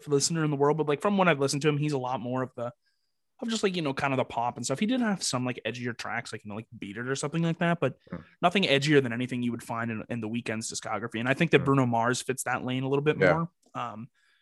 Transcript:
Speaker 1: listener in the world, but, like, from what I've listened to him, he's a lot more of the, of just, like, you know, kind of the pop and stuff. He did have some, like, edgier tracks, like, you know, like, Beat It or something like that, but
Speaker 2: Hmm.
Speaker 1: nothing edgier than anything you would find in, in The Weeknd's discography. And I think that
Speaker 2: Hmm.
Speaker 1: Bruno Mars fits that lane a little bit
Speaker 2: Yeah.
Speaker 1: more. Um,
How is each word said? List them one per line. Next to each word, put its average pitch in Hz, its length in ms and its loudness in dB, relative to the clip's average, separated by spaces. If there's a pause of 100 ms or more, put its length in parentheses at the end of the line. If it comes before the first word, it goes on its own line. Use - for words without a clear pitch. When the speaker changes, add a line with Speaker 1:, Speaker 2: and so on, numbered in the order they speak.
Speaker 1:
listener 151 360 2
in 151 80 2
the 139 60 -2
world, 143 200 4
but, 151 100 0
like, 147 140 2
from 202 160 2
what 185 120 6
I've 143 100 4
listened 139 240 0
to 156 60 4
him, 147 80 2
he's 151 160 0
a 135 40 0
lot 127 220 -4
more 123 240 -2
of 127 120 -8
the, 120 180 -6 (680)
of 233 80 -4
just, 226 140 -2
like, 190 120 0
you 175 60 -2
know, 139 120 0
kind 139 200 -2
of 127 40 0
the 120 80 2
pop 120 320 -4
and 120 80 -6
stuff. 135 140 -2
He 220 80 0
did 254 140 0
have 208 220 -2
some, 127 220 -2
like, 123 200 -4
edgier 120 320 -6
tracks, 107 360 -6
like, 110 120 -12
you 104 40 -14
know, 101 60 -10
like, 110 120 -10 (100)
Beat 98 200 -10
It 120 100 -6
or 135 80 -2
something 151 280 -2
like 165 160 0
that, 170 200 0
but - 180 0 (140)
Speaker 2:
Hmm. - 60 -10 (240)
Speaker 1:
nothing 190 220 4
edgier 139 400 6
than 117 100 -4
anything 123 300 -4
you 120 80 0
would 113 120 -6
find 117 280 -4
in, 110 180 -6
in 120 120 -4
The 107 80 -4
Weeknd's 113 420 -6
discography. 110 480 -6
And 123 100 0
I 135 60 6
think 170 160 2
that 147 80 10
Speaker 2:
Hmm. 131 60 -2
Speaker 1:
Bruno 139 200 6
Mars 117 360 0
fits - 220 -4
that 123 220 -4
lane 127 180 -4
a 131 60 -2
little 143 140 0
bit 151 140 2
Speaker 2:
Yeah. 92 160 6
Speaker 1:
more. 165 180 -2 (240)
Um, 113 340 -10 (320)